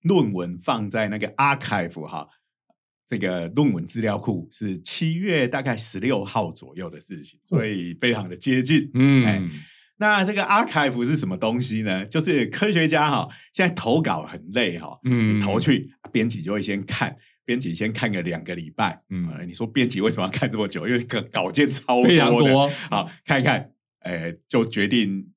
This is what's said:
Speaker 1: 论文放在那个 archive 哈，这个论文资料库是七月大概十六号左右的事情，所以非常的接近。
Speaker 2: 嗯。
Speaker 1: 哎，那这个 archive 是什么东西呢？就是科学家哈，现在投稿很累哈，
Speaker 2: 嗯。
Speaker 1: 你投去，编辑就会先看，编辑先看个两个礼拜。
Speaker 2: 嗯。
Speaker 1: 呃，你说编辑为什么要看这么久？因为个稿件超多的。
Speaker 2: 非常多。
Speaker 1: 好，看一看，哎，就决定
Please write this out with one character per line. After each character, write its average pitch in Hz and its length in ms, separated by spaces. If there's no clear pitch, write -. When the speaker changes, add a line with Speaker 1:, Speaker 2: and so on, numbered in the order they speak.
Speaker 1:
论 165 280
文 87 260
放 110 320
在 107 200
那 107 80
个 104 180
archive 107 680
哈， 76 240
这 117 120
个 90 300
论 123 260
文 85 120
资 - 140
料 107 180
库 95 320
是 95 300
七 160 360
月 170 300
大 135 160
概 127 140
十 - 240
六 107 240
号 92 280
左 65 260
右 90 120
的 76 100
事 82 220
情， - 220
所 131 220
以 90 340
非 120 140
常 98 160
的 87 80
接 131 260
近。 147 300
Speaker 2:
嗯。 131 320
Speaker 1:
哎， 101 160
那 208 260
这 196 80
个 202 120
archive 143 640
是 151 120
什 101 100
么 92 80
东 113 260
西 110 200
呢？ 95 240
就 156 160
是 151 240
科 208 260
学 165 160
家 151 220
哈， 117 180
现 180 140
在 170 60
投 151 280
稿 85 200
很 - 200
累 101 240
哈， 78 260
Speaker 2:
嗯。 113 320
Speaker 1:
你 104 60
投 101 180
去， 127 300
编 113 160
辑 107 120
就 92 120
会 104 80
先 101 240
看， - 320
编 120 160
辑 85 140
先 107 180
看 110 180
个 95 120
两 82 220
个 90 120
礼 80 140
拜。 95 400
Speaker 2:
嗯。 90 260
Speaker 1:
呃， 82 100
你 87 80
说 117 120
编 120 240
辑 98 100
为 107 120
什 - 60
么 92 60
要 95 60
看 139 200
这 110 80
么 104 100
久？ 87 200
因 123 60
为 117 100
个 113 200
稿 92 280
件 143 180
超 131 260
多 123 80
的。 170 60
Speaker 2:
非 175 80
常 131 200
多。 139 320
Speaker 1:
好， 101 220
看 135 160
一 - 20
看， 123 280
哎， 85 340
就 117 160
决 107 240
定 98 380